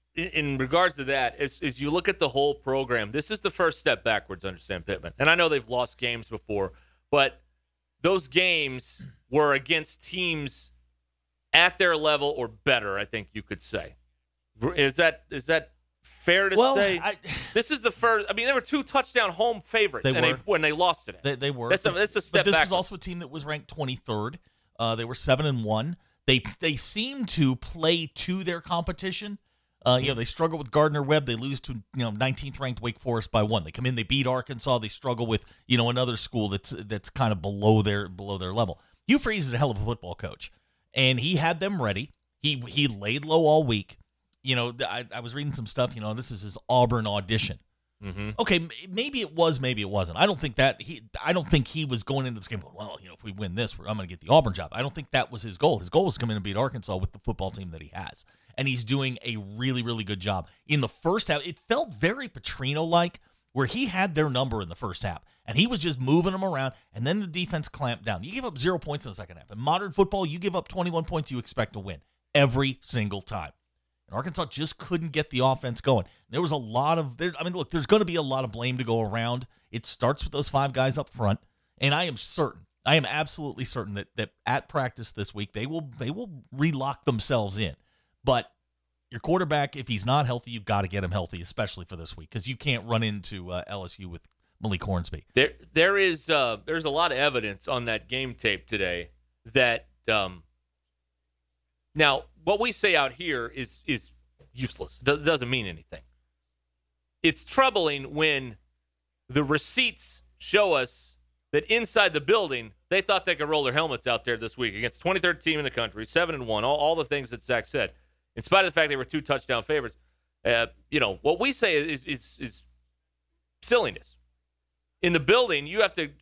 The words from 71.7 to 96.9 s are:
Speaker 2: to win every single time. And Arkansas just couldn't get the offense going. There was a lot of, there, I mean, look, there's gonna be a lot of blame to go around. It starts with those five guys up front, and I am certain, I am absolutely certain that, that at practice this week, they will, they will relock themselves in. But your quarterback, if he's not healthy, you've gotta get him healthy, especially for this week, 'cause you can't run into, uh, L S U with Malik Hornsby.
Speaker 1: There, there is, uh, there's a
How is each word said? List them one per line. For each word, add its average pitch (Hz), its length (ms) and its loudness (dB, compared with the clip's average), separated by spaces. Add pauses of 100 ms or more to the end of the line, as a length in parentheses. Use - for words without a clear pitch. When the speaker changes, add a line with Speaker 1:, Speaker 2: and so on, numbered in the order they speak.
Speaker 2:
to 104 80 -10
win 92 220 -12 (320)
every 135 480 4
single 101 400 -4
time. 82 300 -8 (540)
And - 80 -14
Arkansas 151 320 -4
just 151 300 -6
couldn't 165 360 -4
get 151 180 -2
the 123 100 0
offense 127 400 0
going. 117 240 4 (240)
There 143 140 -2
was 160 100 0
a 156 40 2
lot 131 420 0
of, 131 180 -4
there, 170 240 -4
I 160 40 -6
mean, 180 100 -4
look, 165 160 -6
there's 160 160 -2
gonna 208 180 6
be 170 120 -2
a 160 60 2
lot 131 220 0
of 110 80 -6
blame 123 240 -2
to 127 80 -4
go 113 160 2
around. 117 460 -2 (240)
It 113 160 -8
starts - 380 0
with - 80 -6
those 143 180 -2
five 135 240 2
guys 135 240 2
up 143 100 -6
front, 104 320 0 (380)
and 139 160 2
I 170 100 0
am 139 140 -6
certain, - 480 -4 (180)
I 147 120 6
am 139 100 4
absolutely 143 580 -4
certain 104 300 -6
that, 101 220 -6
that 110 160 -4 (120)
at 123 240 0
practice 123 440 -4
this - 220 -8
week, 104 200 -8
they 110 100 -4
will, 151 240 -6 (100)
they 123 120 -4
will 185 420 -10
relock 139 540 0
themselves 107 520 2
in. 87 180 -2 (460)
But 123 280 2 (600)
your 117 100 -10
quarterback, 151 540 0
if 127 140 -10
he's 104 160 0
not 135 220 4
healthy, 120 240 -4
you've 113 160 -10
gotta 101 220 2
get 98 140 -2
him 90 80 -2
healthy, 90 300 -4
especially 92 460 -6
for 90 100 -14
this 82 180 -10
week, 80 140 -16
'cause 101 180 -6
you 127 100 -6
can't 120 300 -2
run 113 160 2
into, 98 500 -6
uh, 90 140 -4
L 98 180 -10
S - 140 -14
U 92 120 -14
with 85 180 -16 (320)
Malik 98 240 -2
Hornsby. 87 480 -4
Speaker 1:
There, 131 200 6 (200)
there 180 240 4
is, 180 320 2
uh, 127 380 2
there's 160 180 -4
a 147 60 0